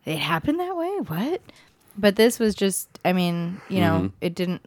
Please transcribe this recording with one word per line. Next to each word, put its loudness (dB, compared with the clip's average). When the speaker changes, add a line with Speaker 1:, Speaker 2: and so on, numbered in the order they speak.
Speaker 1:
it -4
happened -2
that -4
way? -4
What? -4
But 4
this 4
was 2
just, -2
I 4
mean, -2
you 0
know, 4
Speaker 2:
Mm-hmm. 2
Speaker 1:
it -2
didn't, -2